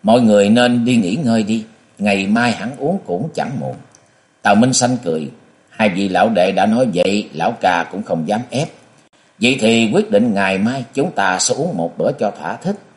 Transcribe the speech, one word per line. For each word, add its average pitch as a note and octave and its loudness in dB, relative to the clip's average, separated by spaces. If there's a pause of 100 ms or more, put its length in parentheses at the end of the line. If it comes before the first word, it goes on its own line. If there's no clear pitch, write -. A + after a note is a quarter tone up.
"Mọi A2+ 4
người G#2 6
nên A#2+ 4
đi B2 2
nghỉ G2 0
ngơi A2+ 2
đi, G#2+ -2 (320)
ngày G2 0
mai A#2 2
hẳn G#2+ -6
uống F3 -4
cũng F#2+ -4
chẳng D2+ -6
muộn." C2 -8 (680)
Tào G2+ 4
Minh B2+ 4
Sanh B2 0
cười, D#2+ -4 (380)
"Hai A2 0
vị G2 -2
lão F#2 2
đệ F#2+ 2
đã F#2 0
nói A#2 2
vậy, F#2+ 0
lão E2+ -2
ca F2+ 0
cũng G2 -8
không E2 -4
dám G#2+ -2
ép. C3 -4 (760)
Vậy B2+ 2
thì A2+ 2
quyết G#3 0
định G#2+ 2
ngày F#2+ 0
mai B2 -2 (100)
chúng C#3+ -4
ta F#2 -2
sẽ - -2
uống D#3 -4
một E2+ -6
bữa F#2+ 0
cho G#2 -2
thỏa E2+ -8
thích. G3 -6 (220)